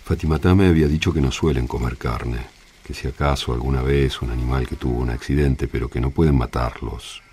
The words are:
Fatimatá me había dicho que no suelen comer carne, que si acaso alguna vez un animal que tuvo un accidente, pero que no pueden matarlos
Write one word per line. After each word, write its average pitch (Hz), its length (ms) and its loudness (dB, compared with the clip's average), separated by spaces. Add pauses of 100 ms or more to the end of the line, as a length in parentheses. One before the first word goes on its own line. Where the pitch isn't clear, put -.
Fatimatá 78 500 2
me 98 140 6
había 80 200 6
dicho 78 240 2
que 78 100 2
no 65 100 2
suelen 65 340 0
comer 60 320 -4
carne, 60 560 -6 (300)
que - 100 -10
si - 140 -8
acaso 69 440 -2
alguna 64 300 0
vez 67 400 2
un 62 80 -4
animal 62 380 -2
que - 80 -8
tuvo 62 240 -2
un 62 100 -2
accidente, 67 580 0
pero 64 220 -4
que - 100 -4
no 65 120 0
pueden 76 260 4
matarlos 58 960 -4